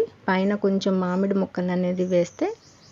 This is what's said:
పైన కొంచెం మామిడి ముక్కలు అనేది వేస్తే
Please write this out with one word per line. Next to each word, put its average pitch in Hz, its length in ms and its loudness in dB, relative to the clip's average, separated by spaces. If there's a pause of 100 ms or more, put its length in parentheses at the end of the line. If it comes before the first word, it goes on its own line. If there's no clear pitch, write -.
(240)
పైన 190 300 2
కొంచెం 196 460 0
మామిడి 190 340 0
ముక్కలు 180 380 -2
అనేది 180 340 0
వేస్తే 180 400 0 (460)